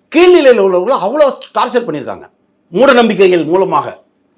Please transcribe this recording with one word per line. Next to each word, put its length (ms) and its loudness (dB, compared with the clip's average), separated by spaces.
கீழ்நிலையில் 480 4
உள்ளவர்களை 420 -2
அவ்வளோ 260 0
டார்ச்சர் 320 -4
பண்ணியிருக்காங்க 440 -12
மூட 220 2
நம்பிக்கைகள் 520 0
மூலமாக. 420 -2